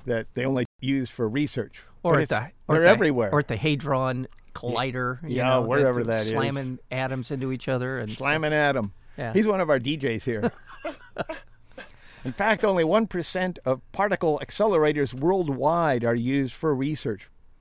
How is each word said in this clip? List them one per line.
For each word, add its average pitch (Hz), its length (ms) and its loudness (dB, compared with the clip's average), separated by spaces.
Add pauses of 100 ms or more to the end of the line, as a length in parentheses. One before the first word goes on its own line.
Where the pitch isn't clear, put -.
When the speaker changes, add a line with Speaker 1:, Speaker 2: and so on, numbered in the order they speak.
Speaker 1:
that 117 280 -2
they 131 120 -2
only 127 200 0 (140)
use 131 300 -2
for 113 180 -2
research. 131 540 -4 (220)
Speaker 2:
Or 170 80 2
Speaker 1:
But 151 60 6
Speaker 2:
at - 40 4
Speaker 1:
it's, 147 80 -2
Speaker 2:
the, 120 200 -2 (180)
or 147 80 2
Speaker 1:
they're 165 80 6
Speaker 2:
the, 175 60 8
Speaker 1:
everywhere. 139 420 4
Speaker 2:
or 147 80 4
at - 80 -2
the 120 80 -2
Hadron 131 720 -2 (260)
Collider, 123 760 -4
you 123 80 -4
Speaker 1:
Yeah, 127 140 2
Speaker 2:
know, 131 120 4
Speaker 1:
wherever 123 420 2
Speaker 2:
that - 80 -6
Speaker 1:
that 113 100 0
is. 107 60 -2
Speaker 2:
slamming 131 500 -2 (120)
atoms 131 400 -4
into 131 220 -4
each 127 160 -8
other 127 300 -2
and 120 120 -6
Speaker 1:
Slamming 151 420 0
atom. 139 400 2 (240)
Speaker 2:
Yeah. 117 160 -6
Speaker 1:
He's 208 140 4
one 196 140 2
of 165 100 0
our 135 80 4
D 139 200 -4
Js 120 260 -2
here. 113 260 -2 (340)
<laughs> 320 80 -8 (1300)
In 127 80 -6
fact, 208 320 0
only 180 200 4
one 202 220 4
percent 185 580 -4
of 131 160 0 (120)
particle 175 520 0
accelerators 151 680 2
worldwide 147 880 2
are 117 100 2
used 131 400 0
for 156 200 0
research 135 560 -4 (300)